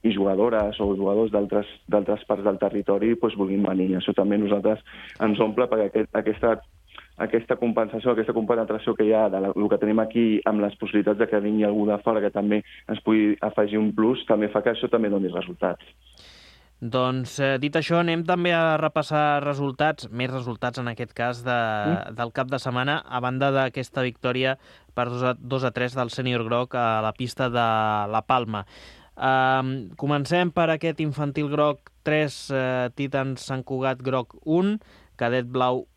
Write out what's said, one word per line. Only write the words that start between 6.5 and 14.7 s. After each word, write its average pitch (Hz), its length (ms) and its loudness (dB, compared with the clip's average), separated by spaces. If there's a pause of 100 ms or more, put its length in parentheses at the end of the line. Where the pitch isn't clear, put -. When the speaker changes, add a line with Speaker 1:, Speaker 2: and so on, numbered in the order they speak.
Speaker 1:
aquesta 117 340 0
compensació, 113 520 0
aquesta 110 240 0
compenetració 110 600 0
que - 120 2
hi 110 80 4
ha 107 160 4
de 95 120 -2
la, 98 120 0
el 104 160 2
que 101 100 2
tenim 107 220 2
aquí 117 220 2 (220)
amb 107 160 0
les 101 160 -4
possibilitats 104 400 0
de 107 80 2
que 104 160 2
vingui 107 240 2
algú 104 200 2
de 101 160 0
fora 110 200 0
que 101 80 0
també 104 300 0 (260)
ens 107 160 -6
pugui 107 300 4 (100)
afegir 107 360 0
un 107 160 2
plus, 117 320 2
també 104 240 2
fa 104 120 0
que 120 120 2